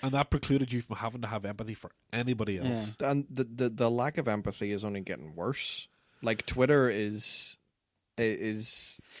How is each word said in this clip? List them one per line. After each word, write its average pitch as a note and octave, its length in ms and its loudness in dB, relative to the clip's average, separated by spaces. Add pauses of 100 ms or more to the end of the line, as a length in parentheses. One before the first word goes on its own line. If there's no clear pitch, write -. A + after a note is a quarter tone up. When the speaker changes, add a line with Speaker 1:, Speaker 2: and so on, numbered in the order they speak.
Speaker 1:
And C3+ 80 0
that C#3 180 4
precluded C3+ 420 2
you A#2+ 100 0
from A2 160 -6
having A2+ 240 -4
to A2 60 -4
have G#2 180 -4
empathy G#2+ 280 -6
for - 180 -14 (220)
anybody A2+ 400 0
Speaker 2:
Yeah. F#2 180 -2
Speaker 1:
else. A2 280 -4
Speaker 3:
And C#3+ 300 2
the, C3 160 0
the, A#2+ 240 0
the A#2 220 2
lack B2+ 280 0
of C3 80 0
empathy G#2 440 -2
is G2+ 120 -2
only G2+ 180 -4
getting D#2 340 -8
worse. - 520 -4 (340)
Like, A2+ 240 0
Twitter C3 440 6
is, G#2+ 680 -4 (600)
i-, A#2 40 2
is G#2+ 800 -2 (200)